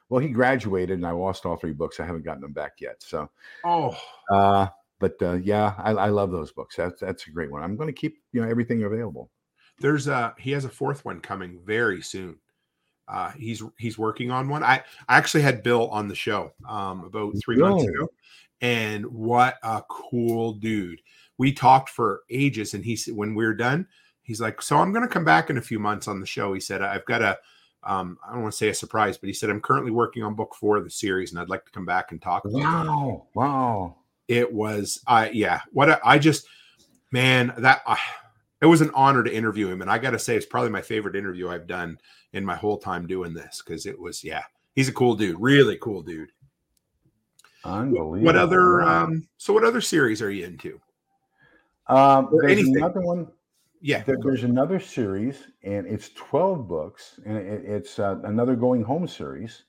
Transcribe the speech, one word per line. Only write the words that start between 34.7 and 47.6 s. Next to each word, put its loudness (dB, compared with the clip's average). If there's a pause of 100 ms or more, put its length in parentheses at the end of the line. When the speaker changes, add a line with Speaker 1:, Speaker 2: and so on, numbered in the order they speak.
Speaker 2:
I, 4
yeah, 0 (100)
what 6
a, 6
I 8
just, 4 (680)
man, 4
that, 6
uh, 2 (680)
it 8
was 10
an 2
honor 4
to -2
interview 0
him. -6
And -6
I 2
gotta -2
say, -2
it's 0
probably -2
my -4
favorite -4
interview -6
I've -8
done -8 (360)
in -6
my -4
whole -2
time -8
doing -6
this, -14
'cause -12
it -12
was, -14
yeah, -8 (320)
he's 4
a -4
cool 4
dude, -2
really 6
cool -6
dude. -12 (1300)